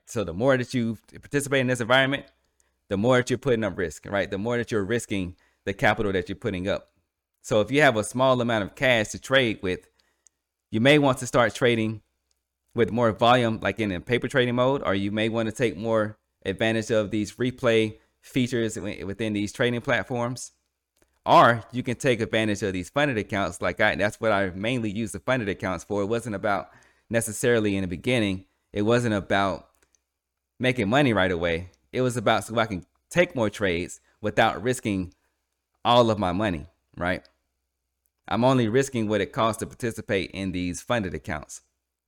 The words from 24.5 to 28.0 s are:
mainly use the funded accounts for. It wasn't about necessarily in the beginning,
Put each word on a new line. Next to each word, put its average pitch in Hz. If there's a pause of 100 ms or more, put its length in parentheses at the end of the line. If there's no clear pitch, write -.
mainly 110
use 107
the 95
funded 123
accounts 90
for. 101
It 98
wasn't 113
about 98 (400)
necessarily 110
in 98
the 92
beginning, 95 (280)